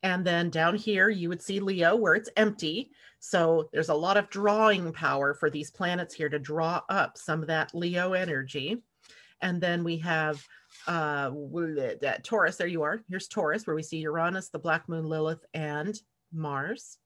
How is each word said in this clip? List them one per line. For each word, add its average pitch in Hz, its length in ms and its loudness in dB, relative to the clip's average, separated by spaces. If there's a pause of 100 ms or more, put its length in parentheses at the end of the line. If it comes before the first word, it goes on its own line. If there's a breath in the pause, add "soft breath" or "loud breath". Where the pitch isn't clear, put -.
And 185 240 0
then 175 240 2
down 165 260 2
here, 202 320 4
you 185 200 0
would 175 140 -6
see 196 180 -4
Leo 190 340 4
where 196 200 6
it's 220 220 -2
empty. 208 540 0 (300 loud breath)
So 165 520 2
there's 156 180 0
a 156 40 4
lot 175 220 2
of 202 140 2
drawing 208 640 4
power 139 400 0
for 151 160 0
these 147 220 -4
planets 175 440 -4
here 151 140 -2
to 147 100 -2
draw 160 500 -2
up 180 280 0
some 160 240 -4
of 151 80 -6
that 160 260 -2
Leo 175 400 -2
energy. 151 680 -4 (600 loud breath)
And 180 160 0
then 175 260 0
we 165 140 0
have, 156 480 0 (400 loud breath)
uh, 147 440 -2
w-, 147 720 -4
that - 240 -2
Taurus, 180 320 2
there 175 100 -2
you 170 160 -2
are. 185 260 -2
Here's 185 200 -8
Taurus, 160 380 -2
where 156 100 -2
we 160 60 -4
see 160 160 -8
Uranus, 165 500 -2
the - 100 -10
Black 160 280 0
Moon, 165 200 -4
Lilith, 156 480 -2
and 156 440 -4 (320)
Mars. 156 760 -6